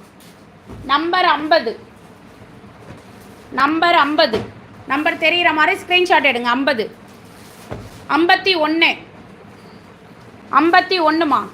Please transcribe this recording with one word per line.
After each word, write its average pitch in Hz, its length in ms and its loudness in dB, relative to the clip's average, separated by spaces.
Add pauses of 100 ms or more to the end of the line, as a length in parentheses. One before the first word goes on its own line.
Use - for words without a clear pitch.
(840)
நம்பர் 339 400 0
ஐம்பது. 302 540 0 (1700)
நம்பர் 320 440 0
ஐம்பது. 294 460 2 (460)
நம்பர் 311 300 -4
தெரியிற 330 360 2
மாதிரி 320 280 0
ஸ்கிரீன்ஷாட் 359 500 2
எடுங்க. 240 120 -4
ஐம்பது. 247 520 -2 (1120)
ஐம்பத்தி 349 580 0
ஒண்ணு. 320 300 0 (1500)
ஐம்பத்தி 359 480 2 (100)
ஒண்ணுமா. 294 440 0